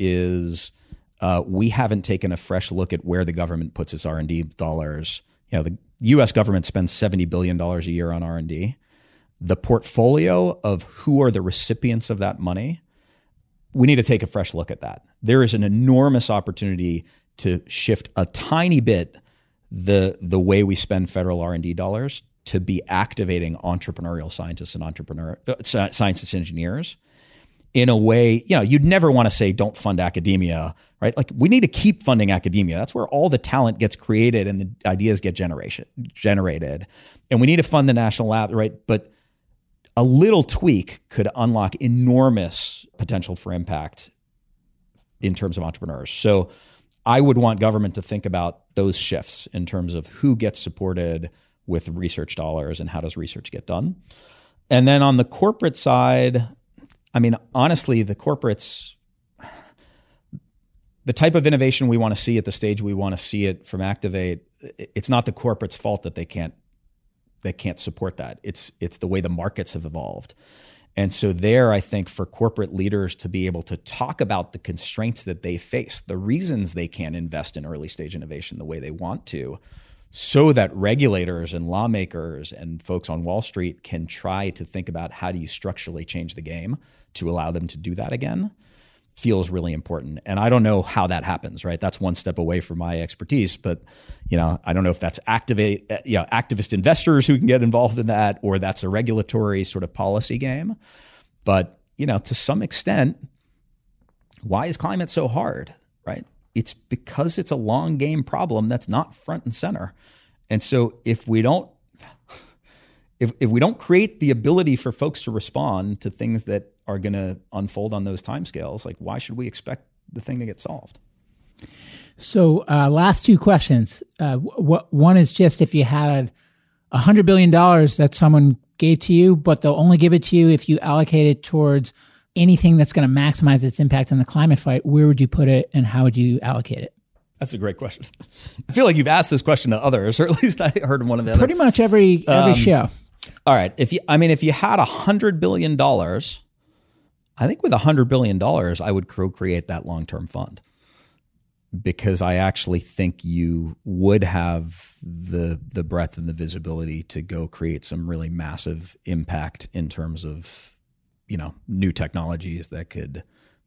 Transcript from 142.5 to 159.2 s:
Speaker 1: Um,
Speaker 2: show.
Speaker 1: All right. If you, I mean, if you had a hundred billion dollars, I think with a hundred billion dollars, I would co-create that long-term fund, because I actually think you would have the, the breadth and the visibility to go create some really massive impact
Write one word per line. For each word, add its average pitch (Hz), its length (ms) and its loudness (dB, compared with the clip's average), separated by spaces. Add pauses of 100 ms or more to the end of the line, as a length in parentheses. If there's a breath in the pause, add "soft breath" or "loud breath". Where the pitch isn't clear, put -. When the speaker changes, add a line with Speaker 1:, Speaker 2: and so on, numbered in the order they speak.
Speaker 1:
Um, 123 60 6
Speaker 2:
show. 120 300 4 (580 loud breath)
Speaker 1:
All 135 80 8
right. 95 220 2
If 127 160 0
you, 175 160 -2
I 151 80 4
mean, 165 160 6
if 147 100 2
you 151 80 2
had 202 300 2
a - 40 4
hundred 202 540 0
billion 175 380 0
dollars, 113 640 0 (960)
I 123 80 0
think 220 160 -2
with 320 100 2
a 117 60 2
hundred 131 300 4
billion 120 300 2
dollars, 90 420 0
I 82 100 -4
would 98 180 -2
co-create 92 600 -4
that 85 180 -8
long-term 82 400 -8
fund, 87 340 -12 (1200)
because 92 400 -2
I 90 140 0
actually 90 460 -2
think - 440 -4
you 85 600 -4
would 98 380 2
have 85 800 -4
the, 85 560 -6 (160)
the 90 80 -4
breadth 85 360 -4
and 82 100 -8
the 82 40 -6
visibility 80 720 -8
to - 180 -10
go 82 260 -8
create 82 360 -8
some 85 240 -8
really 82 200 -8
massive 82 680 -10 (100)
impact 80 640 -8